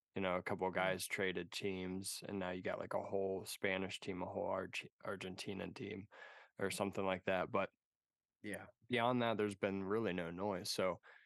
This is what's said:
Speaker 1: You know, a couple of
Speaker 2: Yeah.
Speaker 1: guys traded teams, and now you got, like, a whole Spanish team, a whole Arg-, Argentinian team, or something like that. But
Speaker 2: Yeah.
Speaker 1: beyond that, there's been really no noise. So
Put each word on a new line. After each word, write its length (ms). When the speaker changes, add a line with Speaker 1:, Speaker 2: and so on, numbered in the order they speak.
Speaker 1:
You 80
know, 140
a 60
couple 260
of 80
Speaker 2:
Yeah. 140
Speaker 1:
guys 160
traded 440
teams, 760
and 100
now 120
you 120
got, 160
like, 160
a 80
whole 440
Spanish 520
team, 240
a 40
whole 200
Arg-, 420
Argentinian 720
team, 320
or 120
something 360
like 180
that. 260
But 200
Speaker 2:
Yeah. 240
Speaker 1:
beyond 320
that, 160
there's 180
been 260
really 300
no 180
noise. 400
So 300